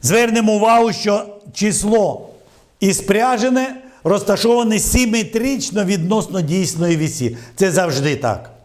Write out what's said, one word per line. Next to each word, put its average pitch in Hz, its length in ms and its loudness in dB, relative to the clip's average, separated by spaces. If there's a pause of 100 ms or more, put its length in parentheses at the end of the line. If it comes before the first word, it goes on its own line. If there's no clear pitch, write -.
Звернемо 220 500 2
увагу, 226 400 4
що 208 340 -2 (280)
число 202 760 0 (520)
і 196 140 2
спряжене 254 840 0 (280)
розташовані 214 720 2
симетрично 226 1040 -2
відносно 190 560 -2
дійсної 170 560 0
вісі. 127 400 -4 (200)
Це 190 140 2
завжди 147 460 0
так. 113 340 -4 (140)